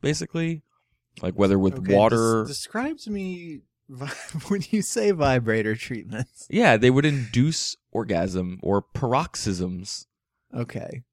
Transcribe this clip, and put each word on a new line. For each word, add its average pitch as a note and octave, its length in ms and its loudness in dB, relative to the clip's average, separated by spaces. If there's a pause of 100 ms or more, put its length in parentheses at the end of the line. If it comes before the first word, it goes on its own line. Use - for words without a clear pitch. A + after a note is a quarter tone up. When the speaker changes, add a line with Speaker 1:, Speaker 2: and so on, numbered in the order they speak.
Speaker 1:
basically. E3 600 -4 (600)
Like, F2+ 120 -4
whether G2 240 4
with F#2+ 200 2
Speaker 2:
Okay, F#2+ 160 2
Speaker 1:
water A2+ 500 4
Speaker 2:
des-, - 40 -10
describe C4 500 -6
to - 120 -12
me F3+ 500 -8 (280)
vi-, C3+ 180 -12
<laughs> - 420 -10
when G3 220 0
you G#3 120 2
say G#3 300 0
vibrator A#2 640 2
treatments. A2+ 760 -10
Speaker 1:
Yeah, F#3+ 260 6
they A#2+ 140 6
would C#3 160 4
induce C#3 720 0 (160)
orgasm F#2 680 -2
or G2 200 0
paroxysms. G2 1200 -4 (480)
Speaker 2:
Okay. - 480 -10 (100)